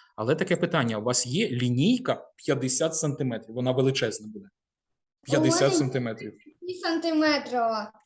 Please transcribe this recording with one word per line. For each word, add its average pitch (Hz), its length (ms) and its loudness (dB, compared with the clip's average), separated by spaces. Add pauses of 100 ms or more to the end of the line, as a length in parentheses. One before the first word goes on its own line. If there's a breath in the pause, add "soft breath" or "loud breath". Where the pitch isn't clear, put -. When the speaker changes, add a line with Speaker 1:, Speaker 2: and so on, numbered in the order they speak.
(200 soft breath)
Speaker 1:
Але 117 160 2
таке - 220 0
питання: 135 400 0
у 104 60 -4
вас 123 240 0
є 175 220 0
лінійка 123 840 0
п'ятдесят 147 600 -2
сантиметрів, 131 600 -4
вона 127 160 0
величезна 127 560 0
буде. 107 200 -14
Speaker 2:
У - 840 -20
мене 147 120 4
Speaker 1:
П'ятдесят - 340 4
сантиметрів. 120 600 -2
Speaker 2:
п'ятдесят - 440 -12
сантиметрова. 294 1080 0 (140)